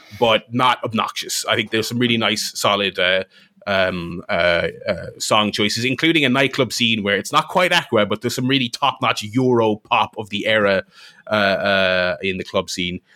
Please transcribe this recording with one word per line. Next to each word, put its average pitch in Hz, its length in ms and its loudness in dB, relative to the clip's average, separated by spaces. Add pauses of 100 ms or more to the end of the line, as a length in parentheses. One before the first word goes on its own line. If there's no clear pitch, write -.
(200)
but 113 320 2
not 123 320 2
obnoxious. - 600 -4
I 110 100 0
think 110 140 -2
there's 110 180 -2
some 120 120 -4
really 117 180 2
nice, 107 420 -2
solid, 101 380 0
uh, 95 280 2 (420)
um, 92 640 -2
uh, 87 400 2 (180)
uh, 87 200 -4 (120)
song 107 320 2
choices, 110 340 -2
including 151 400 2
a 131 40 4
nightclub 135 440 0
scene 113 300 0
where 101 140 0
it's 104 140 -6
not 156 180 0
quite 180 220 2
Aqua, 117 360 2
but 110 140 -4
there's 120 140 -4
some 127 120 -2
really 131 220 0
top-notch - 520 -2
Euro 113 540 2
pop 107 420 -2
of 107 140 -10
the 101 160 -4
era, 101 360 2 (440)
uh, - 20 -8
uh, 95 920 2
in 95 160 -2
the 87 40 -6
club 92 280 -4
scene. 90 280 -4 (160)